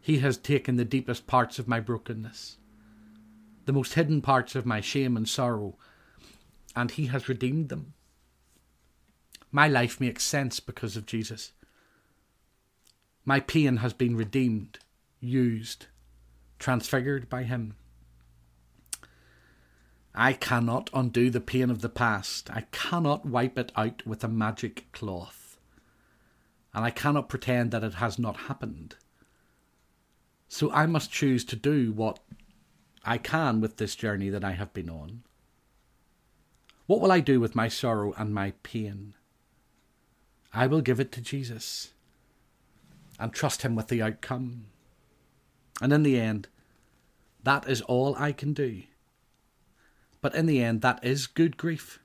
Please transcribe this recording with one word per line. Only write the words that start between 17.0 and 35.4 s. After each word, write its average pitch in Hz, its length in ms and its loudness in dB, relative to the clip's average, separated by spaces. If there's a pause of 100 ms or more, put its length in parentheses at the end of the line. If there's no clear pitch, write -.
by 127 160 -4
him. 117 300 -6 (2500)
I 123 180 4
cannot 120 600 0
undo 123 380 4
the 120 100 0
pain 127 300 0
of 110 100 -2
the 117 80 -4
past. - 600 -2
I 113 120 -8 (100)
cannot 147 520 0
wipe 127 340 0
it 123 160 -4
out 110 320 -2
with 110 160 -6
a 117 60 -2
magic 110 640 -2
cloth. - 680 -10 (1160)
And 110 100 -2
I 117 60 2
cannot 147 380 0
pretend 123 420 0
that 110 140 -2
it 107 100 -4
has 113 240 -2
not 110 180 -2
happened. - 600 -10 (1500)
So - 220 -2
I 151 160 4
must 165 240 0
choose 131 360 2
to - 100 -6
do 131 360 2
what 107 280 -2 (840)
I 120 140 0
can 135 420 2
with 110 160 0
this 107 180 -4
journey 98 360 -2
that 98 140 -4
I 95 80 -2
have 98 200 -8
been 87 160 -8
on. 82 340 -12 (1600)